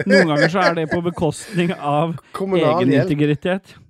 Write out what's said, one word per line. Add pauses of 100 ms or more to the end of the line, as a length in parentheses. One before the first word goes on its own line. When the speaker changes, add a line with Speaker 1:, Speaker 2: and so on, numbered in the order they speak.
Speaker 1:
Noen
ganger
så
er
det
på
bekostning
av (180)
Speaker 2:
Kommunal
Speaker 1:
egen
Speaker 2:
hjelp.
Speaker 1:
integritet. (120)